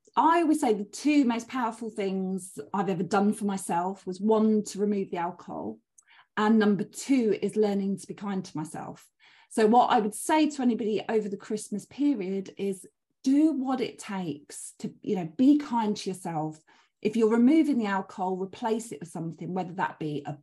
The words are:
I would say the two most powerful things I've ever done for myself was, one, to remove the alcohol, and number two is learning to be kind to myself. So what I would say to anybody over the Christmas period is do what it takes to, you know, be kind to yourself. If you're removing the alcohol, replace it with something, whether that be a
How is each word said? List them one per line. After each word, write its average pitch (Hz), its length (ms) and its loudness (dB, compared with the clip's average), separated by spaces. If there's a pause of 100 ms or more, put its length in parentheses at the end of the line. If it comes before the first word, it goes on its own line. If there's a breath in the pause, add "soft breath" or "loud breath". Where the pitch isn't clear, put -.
(160)
I 330 260 4
would 302 160 2
say 240 160 2
the 202 100 -4
two 294 400 2
most 233 240 -2
powerful 226 420 -6
things 190 680 -4 (160)
I've 196 140 0
ever 190 140 0
done 202 300 2
for 208 120 -6
myself 190 640 -4
was, 185 140 -8
one, 214 440 4
to - 160 -12
remove 202 300 -2
the 180 80 -6
alcohol, 180 600 -8 (580 soft breath)
and 220 220 4
number 208 260 4
two 233 580 0
is 202 140 -2
learning 202 420 0
to - 80 -16
be 190 80 -12
kind 196 300 -6
to - 120 -12
myself. 147 520 -10 (420 soft breath)
So 220 160 2
what 233 240 6
I 247 100 4
would 214 140 -2
say 311 360 2
to 269 120 -6
anybody 220 460 0
over 214 200 0
the 196 80 -8
Christmas 202 500 -8
period 196 680 -2
is 196 300 -6 (380)
do 294 280 4
what 262 280 -2
it - 180 -6
takes - 800 -10
to, - 140 -10 (100)
you 202 140 -2
know, 170 200 -6
be 285 220 6
kind 220 380 -2
to - 140 -8
yourself. 156 500 -6 (420 soft breath)
If 220 140 0
you're 220 140 4
removing 262 480 4
the 220 80 0
alcohol, 190 500 -4
replace 214 560 -6
it - 80 -14
with 165 100 -14
something, 165 420 -8
whether 180 220 -4
that - 240 -4
be 147 280 -6
a 147 160 -8